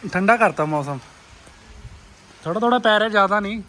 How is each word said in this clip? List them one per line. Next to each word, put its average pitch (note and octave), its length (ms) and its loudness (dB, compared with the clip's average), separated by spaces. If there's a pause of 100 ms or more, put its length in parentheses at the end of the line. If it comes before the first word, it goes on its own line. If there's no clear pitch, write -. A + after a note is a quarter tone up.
(120)
ਠੰਡਾ G3 240 2
ਕਰਤਾ E3 280 0
ਮੌਸਮ। C#3+ 340 -6 (1500)
ਥੋੜ੍ਹਾ F3+ 160 -4
ਥੋੜ੍ਹਾ A#3+ 180 2
ਪੈ A3 200 4
ਰਿਹਾ, A3 100 2
ਜ਼ਿਆਦਾ G#3 320 2
ਨਹੀਂ। G3+ 280 -8